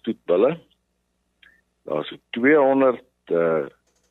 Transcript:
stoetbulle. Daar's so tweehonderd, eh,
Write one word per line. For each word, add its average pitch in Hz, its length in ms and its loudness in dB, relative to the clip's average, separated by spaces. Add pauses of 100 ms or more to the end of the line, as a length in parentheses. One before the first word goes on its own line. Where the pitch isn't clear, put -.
stoetbulle. 113 560 -2 (1300)
Daar's 76 220 -6
so - 100 -16 (120)
tweehonderd, 135 760 2 (200)
eh, 82 440 -2 (420)